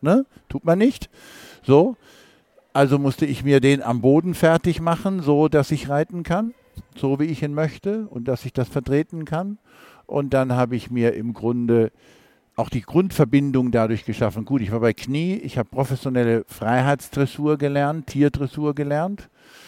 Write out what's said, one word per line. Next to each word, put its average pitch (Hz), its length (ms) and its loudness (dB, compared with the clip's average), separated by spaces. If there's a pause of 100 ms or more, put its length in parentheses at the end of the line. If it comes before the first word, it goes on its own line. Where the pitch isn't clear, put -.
ne? 214 240 2 (240)
Tut - 160 -8
man 165 140 2
nicht. 233 300 0 (520)
So, 170 360 4 (760)
also 139 240 2
musste 139 280 0
ich 135 180 -4
mir 139 160 6
den 135 240 4
am 117 180 -2
Boden 160 320 4
fertig 165 480 2
machen, 175 400 -2
so 147 280 2
dass 147 220 2
ich 139 180 -4
reiten 160 340 -4
kann, 214 300 -4 (420)
so 135 240 -2
wie 151 60 0
ich 156 180 -4
ihn 147 100 -4
möchte 196 540 -4
und 120 200 -10
dass 127 180 -4
ich 127 80 -10
das 123 160 -4
vertreten 147 560 -4
kann. 190 340 -6 (480)
Und 143 260 -4
dann 131 200 2
habe 123 220 0
ich - 140 -6
mir 120 240 2
im 113 200 -6
Grunde 117 580 2 (640)
auch 113 140 -4
die 127 120 -4
Grundverbindung 139 920 2
dadurch 110 340 0
geschaffen. 107 400 -4
Gut, 135 160 -2
ich 98 100 -4
war 113 80 -2
bei 113 140 4
Knie, 160 420 -4
ich - 220 -8
hab 117 140 -4
professionelle 127 760 0
Freiheitsdressur 139 1080 -2
gelernt, 143 500 -2
Tierdressur 143 680 0
gelernt. 147 540 -4 (380)